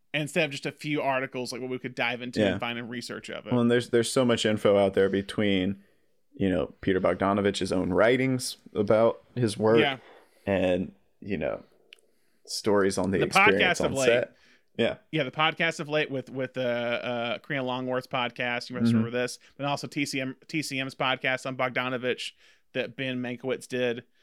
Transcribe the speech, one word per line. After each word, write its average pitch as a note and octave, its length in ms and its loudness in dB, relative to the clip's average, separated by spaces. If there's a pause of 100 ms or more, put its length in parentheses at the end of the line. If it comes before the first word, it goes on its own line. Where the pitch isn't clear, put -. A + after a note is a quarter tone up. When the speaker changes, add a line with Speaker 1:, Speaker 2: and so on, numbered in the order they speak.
(140)
Speaker 1:
instead D#3 320 0
of C#3+ 60 -4
just C#3 140 -8
a C#3+ 60 -4
few D3 300 -4
articles, C3 520 -2
like, A#2 80 -8
what B2+ 80 -8
we B2+ 100 -6
could B2 160 -10
dive A#2+ 260 -2
into B2 200 -6
Speaker 2:
Yeah. G#2 60 4
Speaker 1:
and F#2 120 0
find A#2+ 180 -4
in A#2+ 120 -8
research A#2 400 -10
of - 180 -10
it. - 60 -4
Speaker 2:
Well, B2 80 2
and A#2 100 4
there's, A#2+ 180 2
there's A#2 220 2
so C3 140 4
much A#2 200 2
info G#2+ 320 4
out G2 180 4
there G2 140 6
between, G2 720 0 (540)
you G2 140 2
know, F2 320 0
Peter F#2 180 2
Bogdanovich's G2 720 2
own F2+ 220 0
writings B2+ 640 2 (180)
about A2 460 2 (140)
his A2+ 220 0
work A2 220 4
Speaker 1:
Yeah. C3+ 180 2 (480)
Speaker 2:
and, F2+ 460 2 (300)
you G2+ 160 -6
know, B1+ 260 -4 (840)
stories G2 520 0
on F#2 140 -2
the F#2 80 0
Speaker 1:
The - 60 0
Speaker 2:
experience F#3 540 4
Speaker 1:
podcast E3 60 0
of - 60 -2
Speaker 2:
on C3 60 -6
Speaker 1:
late. C3 80 0
Speaker 2:
set. A#2+ 280 2 (440)
Yeah. A2+ 180 0 (160)
Speaker 1:
Yeah, D#3 120 -2
the B2+ 80 -8
podcast D#3+ 480 -2
of C#3+ 100 -10
late D3 220 0
with, C3 180 -8
with, B2+ 280 -6
uh, B2+ 40 -4
uh, A#2+ 800 -2
Karina C#3 260 -6
Longworth's B2+ 420 -4
podcast. B2 600 -4
You B2 60 -10
must A#2+ 140 2
Speaker 2:
Mm-hmm. A#2 80 4
Speaker 1:
remember A2+ 140 2
this. B2 280 -2 (180)
But C#3 80 -6
also C#3+ 220 -4
T C#3+ 180 -2
C C3+ 160 -4
M, C3 140 -6 (120)
T D#3+ 140 -4
C C3+ 180 -6
M's C3+ 160 -6
podcast C3 520 0
on C3 100 -8
Bogdanovich B2+ 720 -2 (420)
that B2 220 -4
Ben C3 240 -6
Mankiewicz B2 480 -6
did. B2 360 -2 (200)